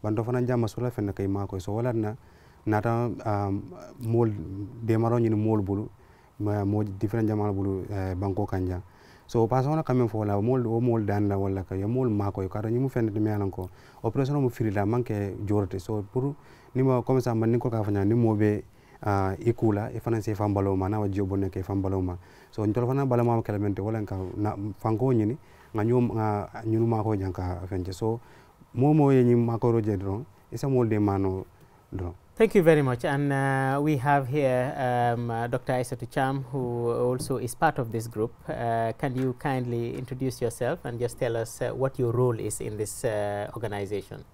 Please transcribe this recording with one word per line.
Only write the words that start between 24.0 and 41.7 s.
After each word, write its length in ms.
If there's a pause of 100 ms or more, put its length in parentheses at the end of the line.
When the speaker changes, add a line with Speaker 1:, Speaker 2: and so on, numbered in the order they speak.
Speaker 1:
ka 140 (180)
na 200 (280)
fanko 300
ñini 240 (360)
nga 100
ñum 300
nga 360 (160)
ñunu 220
mako 280
janka 520
fenje. 260
So 260 (540)
mo 200
mo 180
ye 120
ñim 220
mako 260
roje 260
dron 280 (260)
isa 160
mol 200
de 120
mano 460 (480)
dron. 200 (220)
Speaker 2:
Thank 200
you 80
very 180
much. 240
And, 260
uh, 480
we 180
have 300
here, 480
um, 540
uh, 160
Doctor 280
Aissatou 360
Cham, 420
who 400
also 460
is 160
part 240
of 140
this 160
group. 260 (160)
Uh, 480
can 180
you 220
kindly 580
introduce 460
yourself 420
and 160
just 200
tell 180
us, 240
uh, 80
what 300